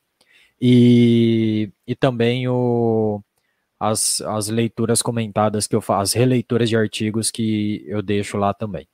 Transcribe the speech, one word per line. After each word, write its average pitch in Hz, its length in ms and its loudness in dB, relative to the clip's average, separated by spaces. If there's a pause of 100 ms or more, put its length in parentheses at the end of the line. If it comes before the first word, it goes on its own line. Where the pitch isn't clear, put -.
(600)
e, 117 1080 4 (160)
e 120 80 -6
também 123 520 0
o, 117 760 0 (560)
as, - 420 -2
as 104 280 -6
leituras 113 520 -2
comentadas 107 640 -2
que - 100 -4
eu 107 60 0
fa-, 98 180 0
as 98 140 -2
releituras 120 560 0
de 113 80 2
artigos 107 540 -2
que 107 560 -2
eu 104 160 -4
deixo 101 340 -4
lá 101 160 0
também. 95 400 -10